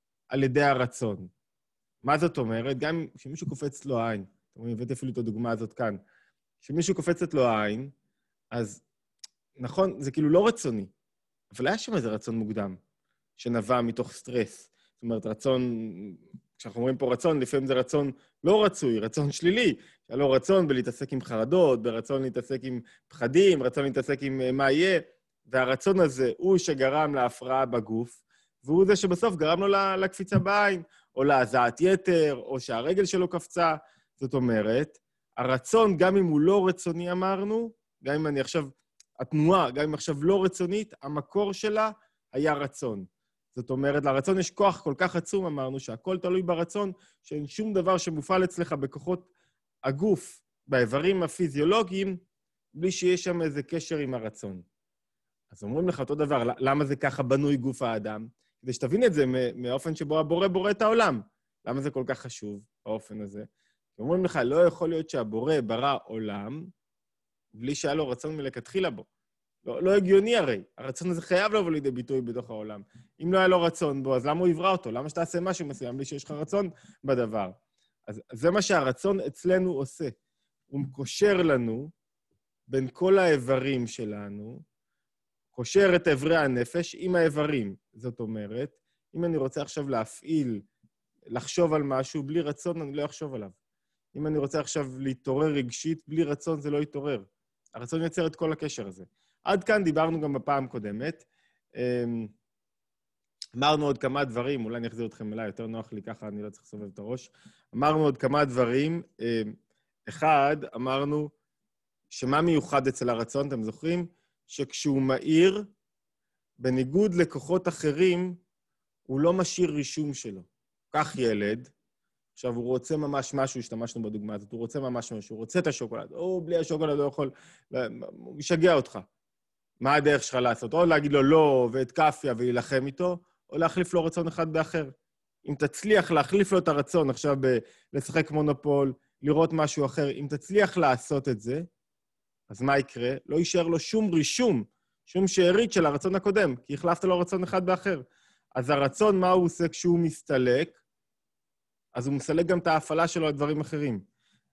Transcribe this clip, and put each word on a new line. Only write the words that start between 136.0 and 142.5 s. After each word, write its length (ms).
להחליף 420
לו 60
את 100
הרצון 420
עכשיו 300
ב-, 180
לשחק 380
מונופול, 640
לראות 300
משהו 320
אחר, 260
אם 200
תצליח 460
לעשות 520
את 120
זה, 220